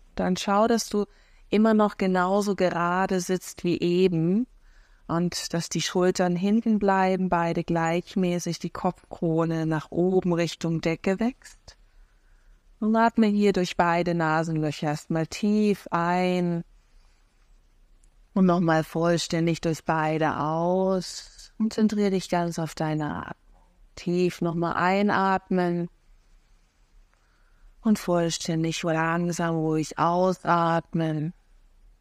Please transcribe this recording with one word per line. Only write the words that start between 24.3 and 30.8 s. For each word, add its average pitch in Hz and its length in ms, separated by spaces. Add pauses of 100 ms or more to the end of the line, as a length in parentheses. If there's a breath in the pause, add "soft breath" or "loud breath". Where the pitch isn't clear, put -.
nochmal 170 360
einatmen 185 1120 (1900)
und 214 180
vollständig 165 840
langsam 165 760
ruhig 156 420
ausatmen. 170 1300 (680)